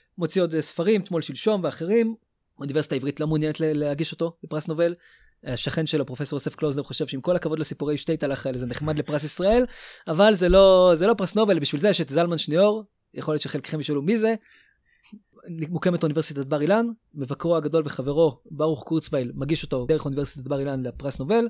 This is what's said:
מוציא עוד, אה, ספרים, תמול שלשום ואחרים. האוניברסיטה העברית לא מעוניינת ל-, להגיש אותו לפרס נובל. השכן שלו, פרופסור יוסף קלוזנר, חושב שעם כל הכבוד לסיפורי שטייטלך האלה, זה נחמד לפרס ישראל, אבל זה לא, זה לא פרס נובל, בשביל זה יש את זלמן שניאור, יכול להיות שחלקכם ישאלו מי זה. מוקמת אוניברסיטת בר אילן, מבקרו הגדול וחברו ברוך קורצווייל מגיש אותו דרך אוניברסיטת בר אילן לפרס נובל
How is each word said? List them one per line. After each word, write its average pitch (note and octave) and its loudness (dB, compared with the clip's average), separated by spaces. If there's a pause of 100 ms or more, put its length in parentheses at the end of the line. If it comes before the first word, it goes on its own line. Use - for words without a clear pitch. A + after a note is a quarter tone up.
(180)
מוציא F3 0
עוד, E3 0
אה, D#3 0
ספרים, G3 0
תמול E3 -4
שלשום F#3+ -2
ואחרים. A3 0 (440)
האוניברסיטה C#3+ -2
העברית C#3 -4
לא D3+ -2
מעוניינת D#3 -2
ל-, D#3 0
להגיש D3 -2
אותו E3 -4
לפרס D3+ -6
נובל. E3+ 0 (500)
השכן D3 -2
שלו, C#3+ 0
פרופסור C#3 -6
יוסף C#3 -6
קלוזנר, C#3+ -2
חושב - -4
שעם C3+ -6
כל F3+ 0
הכבוד D#3+ -2
לסיפורי D3 -2
שטייטלך C#3+ -4
האלה, C3 -4
זה B2+ -6
נחמד D3 -4
לפרס D3 -2
ישראל, G#3+ 2 (420)
אבל G3+ 6
זה F3+ 2
לא, F#3 8
זה E3 2
לא A3+ 4
פרס G3 -2
נובל, G3+ 4
בשביל C#3+ -2
זה G3+ 4
יש F3+ 4
את D3 -4
זלמן E3 0
שניאור, G3+ 2 (300)
יכול D3+ -2
להיות D3+ -2
שחלקכם D3 -6
ישאלו C#3+ -2
מי G#3+ 2
זה. A3 2 (1300)
מוקמת F3 0
אוניברסיטת D3 -2
בר D3 -2
אילן, G#3 2 (280)
מבקרו D3 -2
הגדול D#3 0
וחברו C#3+ 0 (100)
ברוך D#3 -2
קורצווייל C#3+ -2
מגיש C#3+ -2
אותו B2+ -4
דרך D#3 0
אוניברסיטת C#3 -6
בר C#3 -2
אילן C#3 -4
לפרס C3 -8
נובל A3+ 0